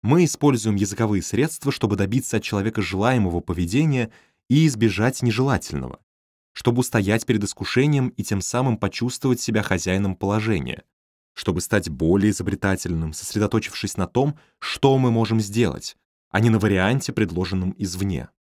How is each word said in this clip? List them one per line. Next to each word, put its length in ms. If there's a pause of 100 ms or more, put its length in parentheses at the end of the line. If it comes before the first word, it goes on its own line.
Мы 240
используем 500
языковые 460
средства, 500
чтобы 260
добиться 400
от 60
человека 380
желаемого 600
поведения 680 (380)
и 180
избежать 560
нежелательного, 760 (540)
чтобы 260
устоять 460
перед 180
искушением 640
и 140
тем 180
самым 360
почувствовать 640
себя 220
хозяином 520
положения, 680 (500)
чтобы 280
стать 280
более 420
изобретательным, 840
сосредоточившись 840
на 80
том, 320 (220)
что 380
мы 120
можем 300
сделать, 580 (320)
а 100
не 100
на 100
варианте, 520
предложенном 680
извне. 520 (160)